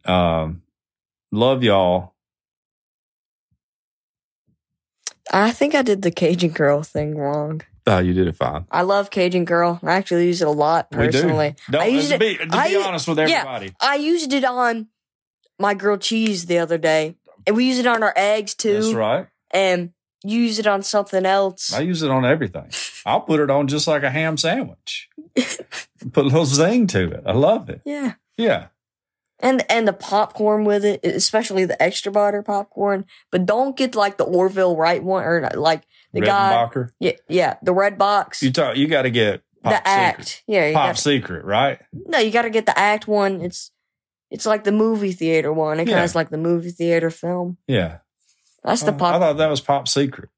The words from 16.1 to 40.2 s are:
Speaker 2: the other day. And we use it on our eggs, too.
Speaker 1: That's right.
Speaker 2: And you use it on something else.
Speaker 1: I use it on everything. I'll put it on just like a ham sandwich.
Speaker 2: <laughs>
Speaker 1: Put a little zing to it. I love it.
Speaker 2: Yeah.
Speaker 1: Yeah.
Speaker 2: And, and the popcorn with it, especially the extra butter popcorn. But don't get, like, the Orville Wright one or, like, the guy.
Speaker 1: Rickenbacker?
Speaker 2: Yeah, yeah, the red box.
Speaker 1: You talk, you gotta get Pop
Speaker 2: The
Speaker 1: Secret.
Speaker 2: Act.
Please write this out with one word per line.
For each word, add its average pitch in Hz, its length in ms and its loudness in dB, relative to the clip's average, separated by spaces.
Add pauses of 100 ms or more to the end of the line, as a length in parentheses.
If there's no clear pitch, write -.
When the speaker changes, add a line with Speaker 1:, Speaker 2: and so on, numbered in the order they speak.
Speaker 2:
the 170 140 0
other 165 180 0
day. 160 380 0 (300)
And 208 100 2
we 247 100 2
use 254 140 0
it 247 80 0
on 226 160 2
our 202 140 0
eggs, 208 380 0
too. 214 260 0
Speaker 1:
That's 220 120 0
right. 113 340 -2 (240)
Speaker 2:
And 180 400 0 (320)
you 220 180 0
use 220 180 0
it 214 80 0
on 196 160 2
something 196 420 0
else. 190 480 0
Speaker 1:
I 127 80 -2
use 170 220 -2
it 139 80 0
on 131 140 2
everything. 123 440 -2 (360)
I'll 113 160 0
put 156 180 0
it 143 100 2
on 139 180 2
just 147 200 -2
like 147 160 0
a 135 60 0
ham 156 260 -2
sandwich. - 720 -6 (140)
Speaker 2:
<laughs> - 120 -14
Speaker 1:
Put - 880 -4
a - 20 2
little 156 180 4
zing 175 420 2
to 92 240 0
it. - 140 -12
I - 60 -2
love 156 380 2
it. - 160 -14
Speaker 2:
Yeah. 285 280 -6 (240)
Speaker 1:
Yeah. 196 300 -2 (720)
Speaker 2:
And, 254 320 2
and 226 160 2
the 190 60 2
popcorn 214 720 0
with 208 180 2
it, 208 220 0
especially 190 600 0
the - 160 -4
extra 196 300 -2
butter 208 300 2
popcorn. 202 640 -4 (260)
But 180 140 0
don't 254 320 0
get, 247 180 -2
like, 202 220 0
the - 80 0
Orville 185 500 2
Wright 160 260 2
one 185 220 -2
or, 160 320 0
like, 156 280 0 (280)
the 175 100 -4
guy. 196 460 2
Speaker 1:
Rickenbacker? 123 220 -6 (100)
Speaker 2:
Yeah, 180 120 0 (180)
yeah, 165 320 0
the 180 120 0
red 196 240 0
box. 202 440 0
Speaker 1:
You 131 100 2
talk, 131 260 0
you 147 100 2
gotta 135 240 0
get 107 320 0 (200)
Pop 120 80 0
Speaker 2:
The 208 60 2
Speaker 1:
Secret. - 100 -2
Speaker 2:
Act. - 600 0